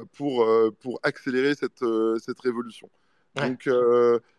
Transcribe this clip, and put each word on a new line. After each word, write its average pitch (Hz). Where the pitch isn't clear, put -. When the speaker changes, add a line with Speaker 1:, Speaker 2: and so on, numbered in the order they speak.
Speaker 1:
pour, 135
euh, 113
pour 120
accélérer 135
cette, -
euh, 113
cette -
révolution. 120
Speaker 2:
Ouais. 143
Speaker 1:
Donc, 127
euh, 120